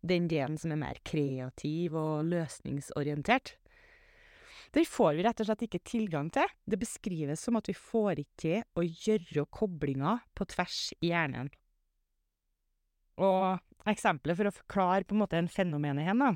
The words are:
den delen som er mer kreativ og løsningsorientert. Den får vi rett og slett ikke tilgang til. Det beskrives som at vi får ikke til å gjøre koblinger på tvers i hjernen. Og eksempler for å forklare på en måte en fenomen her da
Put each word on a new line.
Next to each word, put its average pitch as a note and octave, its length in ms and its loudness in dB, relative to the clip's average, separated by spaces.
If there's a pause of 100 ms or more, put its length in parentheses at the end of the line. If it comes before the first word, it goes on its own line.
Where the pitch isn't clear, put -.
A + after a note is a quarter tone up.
den F3 240 2
delen D#3 320 0
som D#3+ 140 -4
er D3+ 80 -2
mer C3+ 180 -8
kreativ D3+ 960 -2
og D#3 320 0
løsningsorientert. D3 1300 -2 (1200)
Den E4 80 6
får D#3+ 320 4
vi F3 80 0
rett A3+ 160 0
og G#3 80 -2
slett A3 160 0
ikke F#3 240 -6
tilgang E3+ 460 -2
til. C#4+ 100 4 (240)
Det G3 100 0
beskrives D#3+ 680 -4
som A#3 100 2
at G#3+ 160 -2
vi - 40 -4
får G#3 440 0
ikke - 240 -12
til E3+ 160 2 (160)
å E3+ 80 2
gjøre E3+ 640 0
koblinger D#3 720 -2 (160)
på G3 160 -4
tvers - 300 -4 (180)
i E3+ 140 0
hjernen. C#3 340 -2 (1800)
Og F#3 640 0
eksempler F3 480 2
for G3+ 140 2
å - 100 -12
forklare F#3 480 2
på G3+ 80 0
en G#3+ 80 4
måte E3 160 0
en E3+ 100 0
fenomen D3 540 0
her G3+ 160 2
da C4+ 160 4